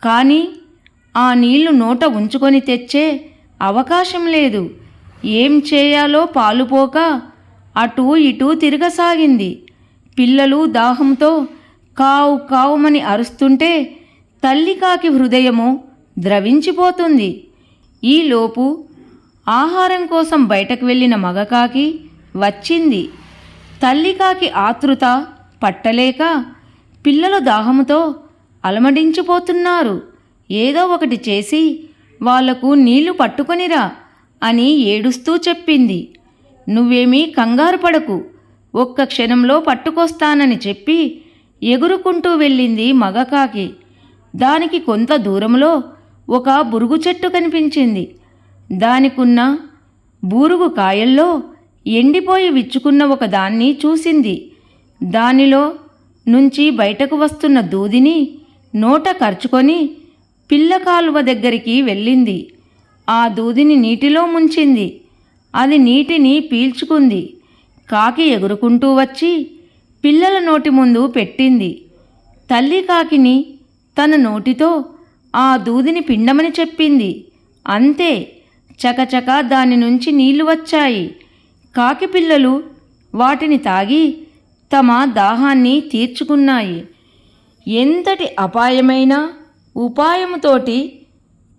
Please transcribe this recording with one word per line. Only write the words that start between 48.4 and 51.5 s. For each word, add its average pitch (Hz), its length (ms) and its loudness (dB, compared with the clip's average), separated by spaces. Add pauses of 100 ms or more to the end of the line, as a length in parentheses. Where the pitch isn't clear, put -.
దానికున్న 254 880 2 (640)
బూరుగు 311 440 2
కాయల్లో 254 720 0 (440)